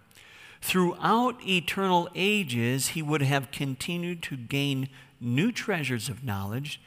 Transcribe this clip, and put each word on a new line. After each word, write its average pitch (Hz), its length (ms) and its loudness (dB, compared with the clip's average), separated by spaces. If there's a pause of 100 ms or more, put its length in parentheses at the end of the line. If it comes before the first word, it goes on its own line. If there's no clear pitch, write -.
(640)
Throughout 190 880 2
eternal 185 680 2
ages, 135 760 2
he 165 120 -4
would 151 200 2
have 139 280 2
continued 170 760 -4
to - 120 -8
gain 135 540 -2 (320)
new 131 300 2
treasures 131 580 -2
of 120 140 -10
knowledge, 110 640 -4